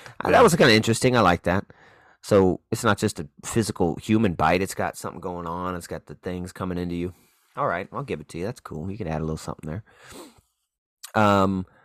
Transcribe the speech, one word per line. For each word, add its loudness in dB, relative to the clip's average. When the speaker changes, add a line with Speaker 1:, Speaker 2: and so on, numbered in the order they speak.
Speaker 1:
Uh, 0
that 6
Speaker 2:
Yeah. 8
Speaker 1:
was 6
kinda 6
interesting. 4
I 6
like 4
that. 0
So 4
it's -6
not 4
just -2
a -10
physical 0
human 2
bite. 2
It's -6
got -6
something -12
going -10
on. -6
It's -12
got -12
the -16
things -10
coming -8
into -6
you. -6
All -4
right, -4
I'll -10
give -8
it -20
to -12
you. -8
That's -10
cool. -10
You -10
could -8
add -4
a -6
little -6
something -12
there. -10
Um, 2